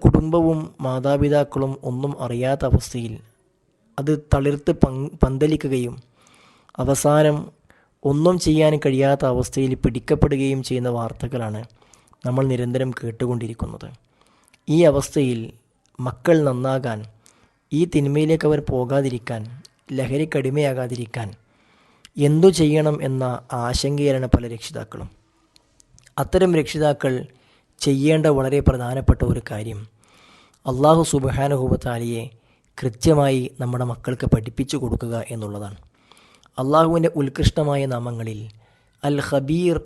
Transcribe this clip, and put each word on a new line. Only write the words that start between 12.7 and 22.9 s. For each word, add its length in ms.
കേട്ടുകൊണ്ടിരിക്കുന്നത്. 960
ഈ 100
അവസ്ഥയിൽ 520
മക്കൾ 380
നന്നാകാൻ, 520
ഈ 80
തിന്മയിലേക്ക് 580
അവർ 120
പോകാതിരിക്കാൻ, 720
ലഹരിക്കടിമയാകാതിരിക്കാൻ 1300
എന്തു 220
ചെയ്യണം 520